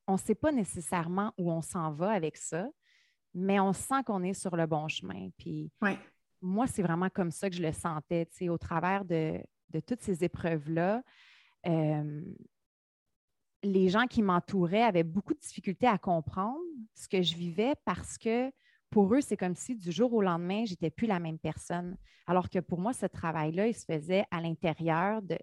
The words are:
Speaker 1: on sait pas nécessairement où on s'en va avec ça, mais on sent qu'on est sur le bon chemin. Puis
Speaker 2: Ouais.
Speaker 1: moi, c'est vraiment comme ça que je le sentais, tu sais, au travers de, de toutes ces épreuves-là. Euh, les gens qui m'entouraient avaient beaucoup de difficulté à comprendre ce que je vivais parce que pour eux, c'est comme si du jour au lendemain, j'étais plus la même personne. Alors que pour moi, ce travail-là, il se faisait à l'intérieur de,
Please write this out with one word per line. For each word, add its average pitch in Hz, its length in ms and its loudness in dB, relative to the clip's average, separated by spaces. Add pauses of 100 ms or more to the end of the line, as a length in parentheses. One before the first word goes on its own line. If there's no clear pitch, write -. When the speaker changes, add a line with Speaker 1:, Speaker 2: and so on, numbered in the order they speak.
Speaker 1:
on 190 120 2
sait - 160 0
pas 311 180 2
nécessairement 185 840 -2
où 175 120 0
on 165 120 0
s'en 156 300 -4
va 170 180 0
avec 160 260 0
ça, 185 320 -6 (640)
mais 196 260 2
on 190 140 4
sent 269 320 -2
qu'on 196 180 -2
est 185 120 -2
sur 180 220 -6
le 165 100 2
bon 156 220 -2
chemin. - 500 -8
Puis 156 320 -8 (100)
Speaker 2:
Ouais. 202 180 0 (440)
Speaker 1:
moi, 196 240 0
c'est 226 160 -2
vraiment 175 260 2
comme 180 220 -2
ça 196 180 -4
que 175 80 -4
je 175 60 -4
le 156 100 0
sentais, 165 540 -2
tu - 100 -20
sais, 180 140 -4
au 165 80 0
travers 185 480 0
de, 160 340 0 (300)
de 160 100 -2
toutes 240 220 -6
ces 175 200 -2
épreuves-là. 165 800 0 (640)
Euh, 151 560 0 (1400)
les 190 260 6
gens 220 180 4
qui 233 160 2
m'entouraient 185 600 2
avaient 185 220 4
beaucoup 170 280 -2
de 302 60 -2
difficulté - 480 -4
à 226 100 6
comprendre 190 640 -2 (340)
ce - 140 -16
que 185 140 2
je 170 120 2
vivais 175 400 0 (120)
parce - 320 -4
que 240 320 0 (400)
pour 202 240 6
eux, 285 60 6
c'est 220 160 -2
comme 180 180 -2
si - 220 -8
du 175 160 -6
jour 226 200 2
au 226 80 4
lendemain, 185 440 0
j'étais 175 260 -2
plus - 160 -2
la 190 140 2
même 160 180 -4
personne. 175 580 -6 (300)
Alors 180 240 2
que - 80 0
pour 170 220 -2
moi, 208 120 0
ce 208 140 -4
travail-là, 165 640 0
il 226 60 0
se - 100 -10
faisait 165 480 0
à 170 80 0
l'intérieur 165 840 0
de, 170 200 -4